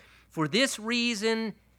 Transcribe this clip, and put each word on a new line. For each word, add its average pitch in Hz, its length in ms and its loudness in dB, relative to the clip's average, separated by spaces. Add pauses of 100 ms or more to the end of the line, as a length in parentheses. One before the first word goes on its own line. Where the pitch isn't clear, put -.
(280)
For 156 200 0
this 226 300 2
reason, 226 760 -2 (240)